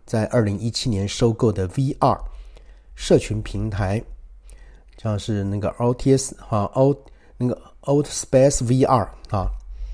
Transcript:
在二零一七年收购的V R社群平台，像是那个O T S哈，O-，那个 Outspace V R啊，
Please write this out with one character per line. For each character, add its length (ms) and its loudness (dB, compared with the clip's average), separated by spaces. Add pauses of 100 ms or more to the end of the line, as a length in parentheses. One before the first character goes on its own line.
在 200 -2
二 160 2
零 180 0
一 100 -4
七 200 -4
年 180 0
收 240 2
购 180 0
的 160 -2 (120)
V 220 0
R 220 2 (760)
社 220 4
群 240 -2
平 280 -6
台， 340 -2 (1000)
像 160 -2
是 240 -2
那 160 -2
个 200 -4
O 160 0
T 240 2
S 200 -6
哈， 260 -2 (100)
O-， 200 4 (440)
那 100 0
个 100 -4 (260)
Outspace 840 2
V 160 4
R 260 2 (200)
啊， 180 -2 (460)